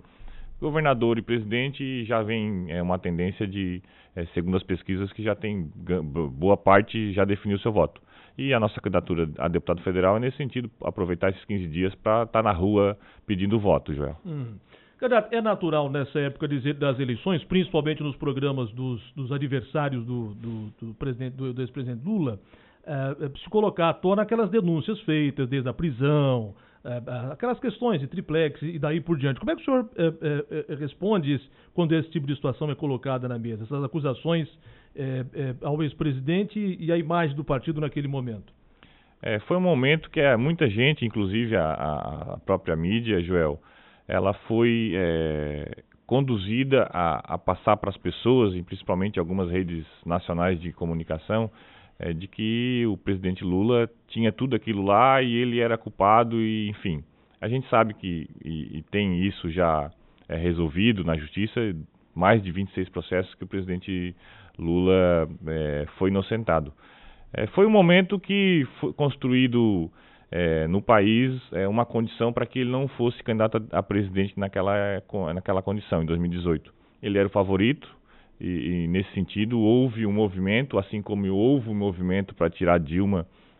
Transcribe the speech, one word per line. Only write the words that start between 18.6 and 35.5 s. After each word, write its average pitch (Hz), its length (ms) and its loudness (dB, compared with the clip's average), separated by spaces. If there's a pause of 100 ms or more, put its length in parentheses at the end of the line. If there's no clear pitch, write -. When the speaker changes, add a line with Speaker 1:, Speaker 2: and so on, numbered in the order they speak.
Speaker 2:
dos, 127 320 -6 (120)
dos 131 180 -8
adversários 135 720 -4
do, 117 280 -6
do, 110 360 -10 (100)
do 113 140 -12
presidente, 127 400 -6
do, 131 180 -6
do 123 80 -8
ex-presidente 123 460 -8
Lula, 156 320 -2 (480)
eh, 139 340 -4
eh, 143 100 -6 (120)
se 175 80 -18
colocar 196 400 2
à - 20 4
tona 202 300 2
aquelas 220 280 0
denúncias 180 500 0
feitas 143 480 0
desde 127 200 -2
a 117 60 -4
prisão, 135 800 2 (300)
eh, 123 220 -8
eh, 127 260 -8
aquelas 240 260 -4
questões 226 420 -2
de 135 60 -6
triplex 156 560 -2
e 165 160 -6
daí 156 220 0
por 170 180 0
diante. 131 220 0
Como 233 100 -2
é 339 60 -2
que - 60 -12
o - 20 -20
senhor, 254 320 2
eh, 165 160 2 (100)
eh, 147 480 -4
eh, 156 60 -6
responde 151 580 -2
isso - 160 -6 (240)
quando 165 180 0
esse 160 160 0
tipo 143 180 -4
de 143 100 -4
situação 147 340 -4
é 135 40 -4
colocada 127 540 -4
na 120 100 -6
mesa? 113 260 -8
Essas 139 180 -6
acusações, 147 640 -2 (460)
eh, 131 400 -6
eh, 135 260 -4